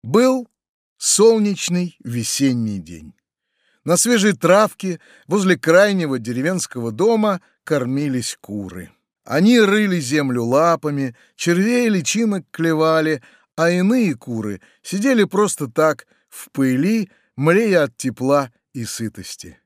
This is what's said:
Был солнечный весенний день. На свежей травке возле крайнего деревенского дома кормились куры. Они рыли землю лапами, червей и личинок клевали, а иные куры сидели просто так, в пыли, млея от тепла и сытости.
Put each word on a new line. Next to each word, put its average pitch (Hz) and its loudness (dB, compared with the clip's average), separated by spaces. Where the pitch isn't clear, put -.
Был 247 2
солнечный 202 2
весенний 117 -2
день. 80 -16
На 165 0
свежей 214 2
травке 185 0
возле 185 0
крайнего 170 2
деревенского 123 -6
дома 208 0
кормились 131 -4
куры. 92 -12
Они 202 4
рыли 202 2
землю 131 -2
лапами, 143 0
червей 220 0
и - 2
личинок 202 -2
клевали, 156 0
а 170 2
иные 190 0
куры 110 -8
сидели 220 0
просто 190 -2
так, 156 0
в - -20
пыли, 143 0
млея 175 2
от 131 -6
тепла 131 -2
и 117 -8
сытости. - -12